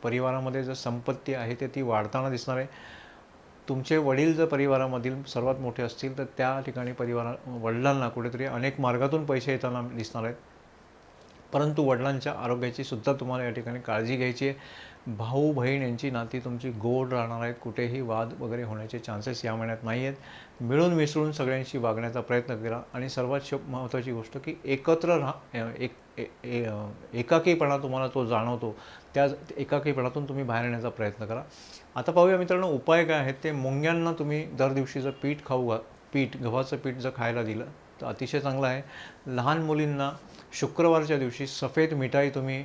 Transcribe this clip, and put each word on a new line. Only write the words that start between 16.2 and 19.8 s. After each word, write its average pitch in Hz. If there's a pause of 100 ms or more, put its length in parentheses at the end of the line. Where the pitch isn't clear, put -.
तुमची 120
गोड 123
राहणार 117
आहेत, 120
कुठेही 120
वाद 113
वगैरे 120
होण्याचे 110
चान्सेस 113
या 110
महिन्यात 113